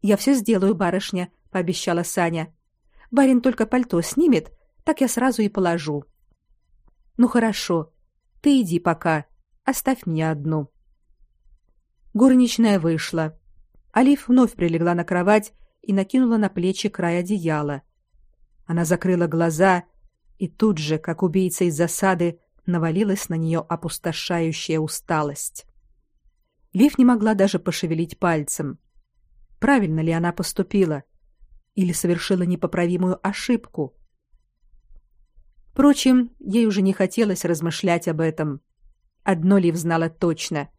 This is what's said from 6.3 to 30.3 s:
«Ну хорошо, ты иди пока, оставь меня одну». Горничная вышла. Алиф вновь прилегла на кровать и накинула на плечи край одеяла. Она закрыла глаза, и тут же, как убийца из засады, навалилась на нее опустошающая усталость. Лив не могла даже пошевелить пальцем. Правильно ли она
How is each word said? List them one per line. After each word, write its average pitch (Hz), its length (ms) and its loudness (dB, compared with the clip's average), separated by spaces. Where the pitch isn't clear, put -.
«Ну 233 120 4
хорошо, 208 640 0
ты 277 220 4
иди 175 160 0
пока, 160 480 -2
оставь 262 420 -4
меня 160 240 -2
одну». 156 400 -4
Горничная 233 640 4
вышла. 160 600 -4
Алиф 269 340 2
вновь 247 260 4
прилегла 170 400 0
на 170 100 -2
кровать 196 480 2
и 202 100 -4
накинула 226 440 2
на 214 120 0
плечи 190 400 -2
край 170 320 -2
одеяла. 156 640 -4
Она 170 200 -2
закрыла 175 420 0
глаза, 170 580 2
и 196 100 -6
тут 208 300 0
же, 156 200 -2
как 160 240 -6
убийца 185 420 0
из 165 120 -2
засады, 170 640 -2
навалилась 175 640 -2
на 165 60 -4
нее 160 340 -2
опустошающая 165 1120 -4
усталость. 156 880 -6
Лив 247 240 4
не 254 80 6
могла 220 260 2
даже 196 260 2
пошевелить 165 600 -4
пальцем. 156 600 -4
Правильно 196 420 2
ли 165 120 0
она 170 200 0